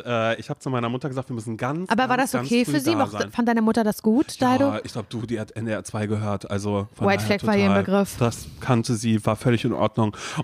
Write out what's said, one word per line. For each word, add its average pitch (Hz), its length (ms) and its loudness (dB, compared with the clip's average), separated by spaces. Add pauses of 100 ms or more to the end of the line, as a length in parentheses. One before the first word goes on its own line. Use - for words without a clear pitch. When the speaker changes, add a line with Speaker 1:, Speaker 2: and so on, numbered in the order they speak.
Speaker 1:
äh, 113 300 0
ich 117 120 -12
hab - 140 -8
zu 143 80 -4
meiner 120 180 0
Mutter 127 200 -4
gesagt, 131 200 -6
wir 131 60 -6
müssen 113 220 -6
ganz, 151 340 -4
Speaker 2:
Aber 220 180 2
war 247 80 0
Speaker 1:
ganz, 262 140 0
Speaker 2:
das 262 80 -2
Speaker 1:
ganz 240 80 -4
Speaker 2:
okay 240 180 4
Speaker 1:
früh 277 100 -2
Speaker 2:
für 277 40 2
sie? 277 140 0
Speaker 1:
da 339 60 0
Speaker 2:
Mochte, 208 200 -2
Speaker 1:
sein. 202 140 -4
Speaker 2:
fand 240 160 0
deine 233 140 2
Mutter 220 200 2
das 208 180 0
gut, 226 400 2
Speaker 1:
Ja, 254 160 4
Speaker 2:
Dido? 277 180 2 (100)
Speaker 1:
ich - 80 -12
glaub, 113 180 -8
du, 110 120 -6
die 113 180 -4
hat 107 160 -8
N 110 100 -6
D 110 60 -2
R 98 100 -4
zwei 107 240 -4
gehört, 104 420 -2
also 101 460 -2
von - 140 -4
Speaker 2:
White 202 160 2
Speaker 1:
daher 208 160 2
Speaker 2:
Flag 220 80 -2
war 208 80 4
ihr 202 100 4
Speaker 1:
total. 196 160 4
Speaker 2:
Begriff. 190 380 2
Speaker 1:
Das 120 260 0 (140)
kannte 120 340 2
sie, 110 320 2
war 110 80 2
völlig 117 300 2
in 117 80 2
Ordnung. 107 440 0 (280)